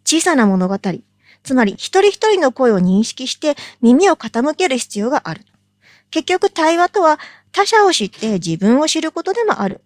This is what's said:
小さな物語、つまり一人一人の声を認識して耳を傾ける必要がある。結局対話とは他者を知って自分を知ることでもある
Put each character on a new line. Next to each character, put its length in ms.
小 160
さ 160
な 100
物 220
語、 100
つ 120
ま 100
り 80
一 280
人 100
一 200
人 100
の 120
声 200
を 60
認 240
識 240
し 100
て 200
耳 300
を 60
傾 380
け 140
る 100
必 220
要 100
が 180
あ 60
る。 100
結 160
局 240
対 280
話 120
と 120
は 160
他 140
者 180
を 80
知 140
っ 40
て 240
自 220
分 240
を 80
知 120
る 120
こ 100
と 100
で 120
も 160
あ 80
る 180